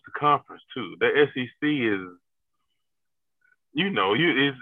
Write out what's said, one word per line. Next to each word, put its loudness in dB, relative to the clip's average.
to -20
conference 0
too. -8
The 2
S 4
E -4
C 0
is 0
you 0
know, 2
you, 2
it's, 0